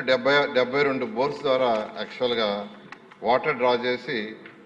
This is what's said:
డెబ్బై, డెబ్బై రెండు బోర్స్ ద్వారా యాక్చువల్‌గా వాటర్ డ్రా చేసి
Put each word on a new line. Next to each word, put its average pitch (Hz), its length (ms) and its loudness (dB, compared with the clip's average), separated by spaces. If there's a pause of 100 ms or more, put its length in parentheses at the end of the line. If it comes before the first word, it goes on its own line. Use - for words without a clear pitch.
(100)
డెబ్బై, 131 240 4 (200)
డెబ్బై 127 280 2
రెండు 127 240 0 (100)
బోర్స్ 127 300 -2
ద్వారా 131 240 2 (300)
యాక్చువల్‌గా 113 480 -2 (760)
వాటర్ 127 380 0
డ్రా 123 120 4 (140)
చేసి 123 320 -2 (480)